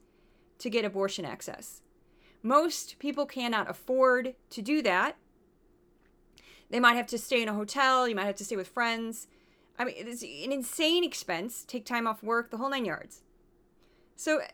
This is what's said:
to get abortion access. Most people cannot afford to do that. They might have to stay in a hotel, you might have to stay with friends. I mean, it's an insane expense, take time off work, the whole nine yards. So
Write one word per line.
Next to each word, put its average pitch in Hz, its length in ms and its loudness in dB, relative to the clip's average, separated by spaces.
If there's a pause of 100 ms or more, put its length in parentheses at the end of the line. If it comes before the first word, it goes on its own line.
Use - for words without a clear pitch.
(580)
to 247 100 -6
get 220 160 2
abortion 196 400 -2
access. - 560 -12 (600)
Most 294 560 0
people 285 260 -2
cannot 240 460 -2
afford 254 640 2 (160)
to 233 120 -10
do 285 200 0
that. 208 340 2 (1500)
They 240 100 0
might 240 160 8
have 240 100 0
to 233 120 -4
stay 240 220 0
in 220 80 0
a 208 60 -2
hotel, 254 540 4
you 220 80 0
might 196 100 0
have 202 100 0
to 202 80 -10
stay 220 120 -4
with 190 100 -4
friends. 226 600 -4 (520)
I - 40 -2
mean, 226 120 -4
it's 240 260 -10
an 185 300 -8
insane 320 520 2
expense, 196 600 -6
take 233 220 -10
time 233 220 -2
off 220 120 -4
work, 233 300 -2
the 233 60 -8
whole 254 120 -4
nine 269 160 -2
yards. - 380 -8 (920)
So 311 240 2 (140)